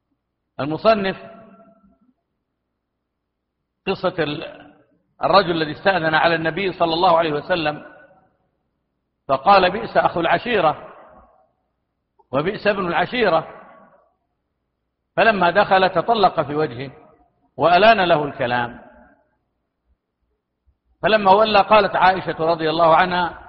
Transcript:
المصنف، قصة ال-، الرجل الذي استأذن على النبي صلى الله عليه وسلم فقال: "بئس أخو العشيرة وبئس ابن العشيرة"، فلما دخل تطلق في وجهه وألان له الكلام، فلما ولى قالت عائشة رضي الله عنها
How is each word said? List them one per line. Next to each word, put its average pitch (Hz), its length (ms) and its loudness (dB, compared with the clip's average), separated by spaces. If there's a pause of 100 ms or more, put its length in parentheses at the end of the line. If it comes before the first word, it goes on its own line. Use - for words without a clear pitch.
(600)
المصنف، 190 580 -2 (2750)
قصة 185 360 -6
ال-، - 500 -12 (500)
الرجل 170 280 2
الذي 160 200 -4
استأذن 160 440 -2
على 160 200 2
النبي 160 380 -4
صلى 165 200 -2
الله 170 240 2
عليه 165 160 0
وسلم 151 520 -6 (1400)
فقال: 185 440 4
"بئس 208 260 -4
أخو 170 220 0
العشيرة 170 720 -2 (1400)
وبئس 170 360 -4
ابن 196 200 -2
العشيرة"، 170 600 -2 (1700)
فلما 190 360 2
دخل 190 380 2
تطلق 185 520 0
في 143 140 -6
وجهه 139 360 -6 (680)
وألان 190 440 4
له 170 240 0
الكلام، 120 560 -6 (2250)
فلما 202 300 2
ولى 208 300 4
قالت 196 340 2
عائشة 170 440 0
رضي 160 300 -2
الله 160 260 4
عنها 180 540 -2